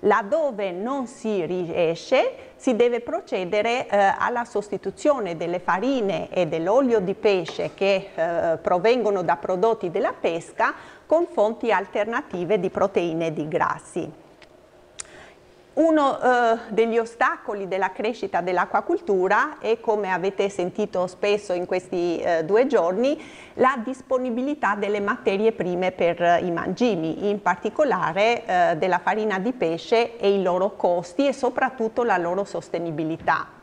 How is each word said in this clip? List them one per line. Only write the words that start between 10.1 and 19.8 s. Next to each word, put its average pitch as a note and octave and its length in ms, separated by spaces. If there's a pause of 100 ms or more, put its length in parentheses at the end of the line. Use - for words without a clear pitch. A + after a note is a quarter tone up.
pesca G#3 600 (340)
con E4+ 180
fonti A#3 460
alternative G#3 880
di F#3+ 100
proteine E3+ 580
e D#3+ 60
di D#3 140
grassi. D#3+ 640 (1600)
Uno, D4+ 460
eh, A#3+ 360 (120)
degli A3+ 280
ostacoli A3+ 680
della F#3 240
crescita G3+ 480
dell'acquacoltura G3 1200
è, A3 220